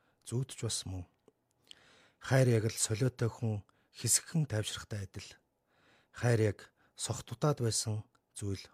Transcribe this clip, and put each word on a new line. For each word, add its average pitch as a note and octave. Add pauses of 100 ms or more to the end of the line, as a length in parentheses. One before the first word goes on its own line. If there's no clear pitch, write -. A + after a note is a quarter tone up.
(240)
зүүдч -
бас -
мөн. F2+ (1200)
Хайр C3
яг G#2+
л -
солиотой A#2+
хүн A2 (320)
хэсэгхэн -
тайвшрахтай G#2+
адил. - (880)
Хайр A2
яг - (240)
сох -
дутаад -
байсан A2 (320)
зүйл G2+